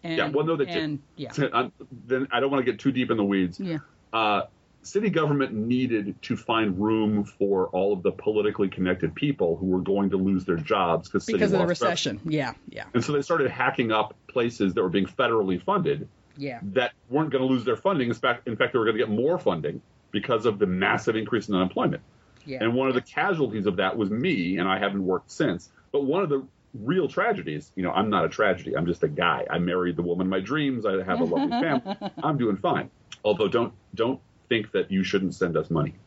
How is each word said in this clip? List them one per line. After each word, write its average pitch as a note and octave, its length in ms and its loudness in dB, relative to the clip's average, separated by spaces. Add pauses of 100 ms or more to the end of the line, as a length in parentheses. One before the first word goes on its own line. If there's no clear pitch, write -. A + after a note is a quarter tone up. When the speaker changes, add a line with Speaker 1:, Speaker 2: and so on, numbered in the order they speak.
Speaker 1:
And, E3 140 -4
Speaker 2:
Yeah, D3 120 0
well, D3 160 2
no, E3 100 0
they C#3+ 120 0
Speaker 1:
and, D#3+ 320 -4 (180)
Speaker 2:
did. C3 200 -10
Speaker 1:
yeah. C#3+ 120 0
Speaker 2:
<laughs> - 40 -14
I'm, B2 180 0 (340)
then B2+ 260 0
I A#2+ 80 2
don't C#3 120 2
wanna C3+ 120 2
get A#2+ 160 0
too C#3 120 0
deep B2 200 0
in A#2 60 2
the G#2 80 2
weeds. F#2+ 340 0
Speaker 1:
Yeah. E3+ 200 -4 (340)
Speaker 2:
Uh, G#2+ 300 2 (380)
city G#3 280 -2
government D3 440 0
needed A2+ 720 0
to A#2 140 -2
find A2 420 0
room G#2+ 440 2
for G2 440 0
all F#2+ 260 0
of F#2 100 -4
the F#2+ 80 2
politically G#2 580 0
connected F2+ 440 -2
people G2 440 0
who F#2+ 100 -4
were F#2 140 2
going G2 300 0
to G2 60 0
lose F#2+ 280 0
their F#2 120 0
jobs E2+ 520 0
'cause - 160 -2
city A3 120 0
Speaker 1:
Because G3 160 4
of F#3+ 60 4
the F3+ 60 2
Speaker 2:
lost F3 160 0
revenue. G3 100 2
Speaker 1:
recession. C3+ 340 -4
Yeah, D3+ 280 -2 (160)
yeah. - 240 -12
Speaker 2:
And A#2+ 100 2
so D3+ 100 -4
they C#3+ 80 2
started C#3 300 0
hacking B2+ 400 0
up A2 240 0 (120)
places A#2 460 0
that A2+ 80 2
were F#2 80 2
being F#2+ 160 2
federally G#2 560 2
funded D#2 460 0 (300)
Speaker 1:
Yeah. C#3 220 -8 (140)
Speaker 2:
that A#2+ 200 0 (160)
weren't D3 220 2
gonna C3 140 2
lose C3 200 2
their A#2 100 2
funding. D3 320 2
In B2 60 0
fact, A#2+ 340 0
in A#2 80 -4
fact, A#2+ 180 0
they B2+ 60 4
were A2 60 4
gonna A2 120 2
get A2 120 2
more B2+ 280 2
funding E2 440 -2 (300)
because A2 340 0
of G#2 140 2
the G#2 60 4
massive G2 500 0
increase G#2+ 340 -2
in G2+ 60 0
unemployment. F#2 460 0 (440)
Speaker 1:
Yeah. C3 180 -8
Speaker 2:
And A#2 100 2
one C3 140 2
of C3 80 2
the B2 100 2
Speaker 1:
Yeah. - 80 -20
Speaker 2:
casualties C#3+ 520 0
of G2+ 120 2
that F#2+ 200 0
was G#2 120 0
me, G#2+ 480 0
and F#2 100 0
I F#2+ 120 2
haven't G2 260 0
worked F#2 240 -2
since. G2+ 400 -2 (220)
But C#3+ 140 0
one E3 180 2
of E3+ 60 -2
the C#3 140 -2 (300)
real C#3 340 0
tragedies, F3 680 -4
you F#2+ 80 -4
know, F2+ 80 0
I'm G#2 180 2
not F#2+ 160 2
a D#2+ 40 2
tragedy. - 480 0
I'm E2 80 0
just E2+ 180 0
a D#2+ 40 2
guy. D#2 420 0
I D#2 100 -2
married F2+ 380 0
the F2 60 -2
woman F2 240 -2
of F#2+ 40 0
my F#2+ 80 0
dreams. B2+ 460 -2
I F#2+ 180 0
have F#2 160 -2
a B3+ 60 2
lovely C4+ 240 0
Speaker 1:
<laughs> A#3+ 120 -2
Speaker 2:
family. E3 340 -2 (280)
I'm D3+ 140 0
doing A2+ 200 2
fine. - 320 -2 (360)
Although G#2 240 4
don't, - 240 0 (200)
don't A#2+ 260 -2 (280)
think A2 240 0
that F2+ 180 0
you F#2+ 140 2
shouldn't F#2 320 0
send E2+ 220 0
us D#2 120 -2
money. D2+ 240 0 (140)